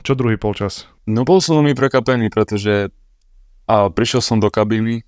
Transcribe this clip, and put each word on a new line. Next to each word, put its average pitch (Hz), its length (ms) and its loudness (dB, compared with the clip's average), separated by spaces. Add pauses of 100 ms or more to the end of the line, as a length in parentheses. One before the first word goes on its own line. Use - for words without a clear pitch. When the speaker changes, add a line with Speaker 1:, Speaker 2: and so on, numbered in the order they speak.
Speaker 1:
čo - 80 -2
druhý 120 240 0
polčas? 101 560 -6 (160)
Speaker 2:
No 110 160 0
bol 180 160 4
som 156 240 2
veľmi 147 80 2
prekvapený, 127 560 0
pretože, 104 640 -2 (720)
a 104 240 2
prišiel 117 320 -2
som 110 240 0
do 104 80 2
kabíny 110 560 -2